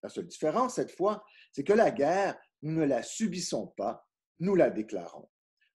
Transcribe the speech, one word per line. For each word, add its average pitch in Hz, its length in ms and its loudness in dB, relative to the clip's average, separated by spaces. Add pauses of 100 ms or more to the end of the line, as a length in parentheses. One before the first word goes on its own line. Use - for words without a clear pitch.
La - 60 -12
seule - 180 -8
différence, 208 480 -2
cette 127 160 -4
fois, 202 340 -2 (280)
c'est 139 100 -8
que 196 100 2
la 208 200 6
guerre, 156 440 0 (260)
nous 160 180 -2
ne 156 40 2
la 127 200 0
subissons 170 720 -4
pas, 104 280 -6 (360)
nous 190 160 2
la 135 140 6
déclarons. 92 580 -8 (460)